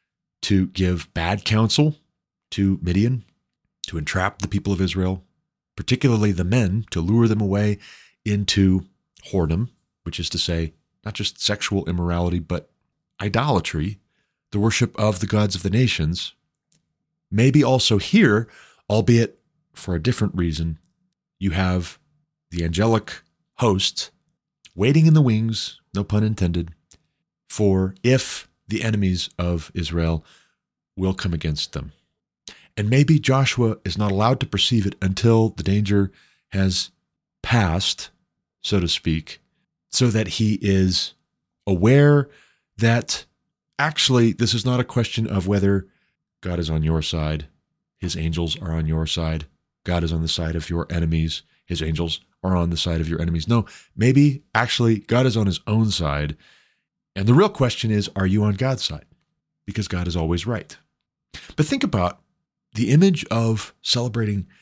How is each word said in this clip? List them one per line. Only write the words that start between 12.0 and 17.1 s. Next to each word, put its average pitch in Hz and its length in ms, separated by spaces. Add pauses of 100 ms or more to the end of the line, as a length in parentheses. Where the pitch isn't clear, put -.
but 85 320 (500)
idolatry, 104 800 (540)
the 104 80
worship 113 380
of 107 200
the 98 80
gods 107 300
of - 80
the 95 60
nations. 92 640 (960)